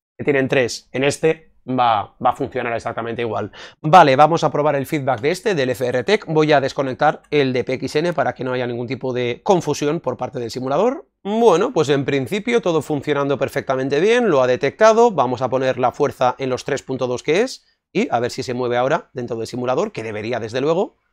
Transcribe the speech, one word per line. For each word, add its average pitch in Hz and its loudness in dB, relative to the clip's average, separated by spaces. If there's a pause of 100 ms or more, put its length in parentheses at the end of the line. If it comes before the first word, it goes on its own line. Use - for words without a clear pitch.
(180)
que - -6
tienen 135 2
tres 131 -2
en 127 -2
este, 160 -2 (120)
va, 123 0
va 123 2
a 127 -2
funcionar 120 -4
exactamente 117 -6
igual. 107 -4 (300)
Vale, 151 6
vamos 156 6
a 147 2
probar 147 0
el 139 -2
feedback 131 -2
de 139 0
este, 190 -2
del 131 0
F 127 -2
R 123 0
Tech. 202 0
Voy 156 2
a 143 6
desconectar 135 0
el 135 2
de 123 0
P 131 -4
X 131 -4
N 170 0
para 123 -2
que 135 -10
no 127 -4
haya 127 -4
ningún 120 -6
tipo 127 -6
de 120 -4
confusión 151 0
por 120 -6
parte 127 -8
del 120 -6
simulador. 151 -2 (160)
Bueno, 214 4
pues 156 0
en 139 2
principio 185 -2
todo 160 0
funcionando 139 -2
perfectamente 135 -2
bien, 226 2
lo 143 4
ha 127 2
detectado. 214 4
Vamos 127 0
a 127 0
poner 131 0
la 123 0
fuerza 127 0
en 131 -4
los 123 -4
tres 139 -4
punto 131 -6
dos 123 -4
que 160 2
es - -4 (260)
y 226 -2
a 120 0
ver 120 -2
si - -8
se 127 -6
mueve 120 -2
ahora 135 0
dentro 120 -8
del 113 -6
simulador, 127 -2
que 120 -10
debería 110 -6
desde 113 -6
luego. 165 -2 (140)